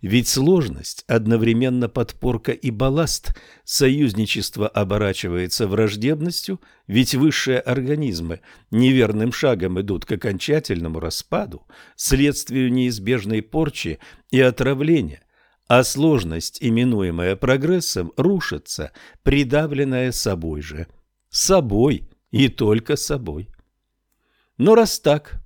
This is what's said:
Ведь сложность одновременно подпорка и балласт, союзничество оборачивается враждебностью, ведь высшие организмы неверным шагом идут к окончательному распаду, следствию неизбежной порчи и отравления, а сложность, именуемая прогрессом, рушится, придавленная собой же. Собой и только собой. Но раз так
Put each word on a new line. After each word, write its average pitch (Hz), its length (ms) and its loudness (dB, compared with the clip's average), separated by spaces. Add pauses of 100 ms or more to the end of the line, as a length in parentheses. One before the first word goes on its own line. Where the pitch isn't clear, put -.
Ведь 117 260 2
сложность 135 800 0
одновременно 117 800 2
подпорка 120 640 -4
и - 180 -4
балласт, 135 640 0 (300)
союзничество 110 1040 0
оборачивается 98 960 -2
враждебностью, 123 960 -2 (260)
ведь 117 280 2
высшие 131 460 2
организмы 123 800 -4 (300)
неверным 117 600 4
шагом 92 480 0
идут 98 240 -4
к - 80 -6
окончательному 95 880 -4
распаду, 80 680 -8 (300)
следствию 135 760 0
неизбежной 113 680 -2
порчи 147 560 -4 (320)
и 127 100 4
отравления, 131 840 2 (440)
а 123 160 6
сложность, 123 760 0
именуемая 101 760 0
прогрессом, 135 800 -2
рушится, 156 760 -2 (300)
придавленная 139 880 0
собой 82 500 -4
же. 78 260 -12 (420)
Собой 131 800 2 (200)
и 127 180 4
только 113 480 0
собой. 104 520 -8 (1120)
Но 180 160 6
раз 226 260 4
так - 460 0